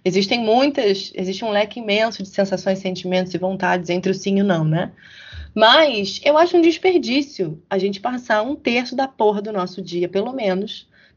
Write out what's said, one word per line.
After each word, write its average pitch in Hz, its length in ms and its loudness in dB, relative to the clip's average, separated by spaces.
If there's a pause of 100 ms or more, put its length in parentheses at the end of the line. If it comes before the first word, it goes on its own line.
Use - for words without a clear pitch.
Existem 196 340 0
muitas, 233 800 2
existe 190 280 -6
um 220 60 -4
leque 208 300 -2
imenso 214 420 -2
de 196 60 -12
sensações, 202 500 -2
sentimentos 185 560 -4
e 175 40 -2
vontades 180 520 -2
entre 185 220 0
o - 20 0
sim 196 240 -2
e 196 40 2
o - 20 2
não, 170 200 2
né? 156 280 0 (600)
Mas 226 720 4
eu 302 140 4
acho 349 180 4
um 349 40 6
desperdício 277 1080 0
a 196 80 -2
gente 196 240 -2
passar 240 420 -2
um 262 120 -4
terço 247 400 -2
da 269 140 -2
porra 208 340 0
do 214 100 -8
nosso 185 300 -6
dia, 175 260 -4
pelo 196 240 -4
menos, 208 560 -4 (280)